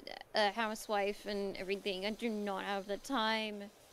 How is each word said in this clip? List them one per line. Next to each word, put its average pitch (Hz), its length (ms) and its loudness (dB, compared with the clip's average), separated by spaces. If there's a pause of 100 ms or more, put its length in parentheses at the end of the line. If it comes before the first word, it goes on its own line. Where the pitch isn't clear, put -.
(360)
a 208 160 6
housewife 208 720 0
and 202 320 0
everything. 190 480 -2
I 214 60 0
do 233 180 -2
not 202 340 0
have 196 240 -2
the 202 100 -2
time 220 640 0 (300)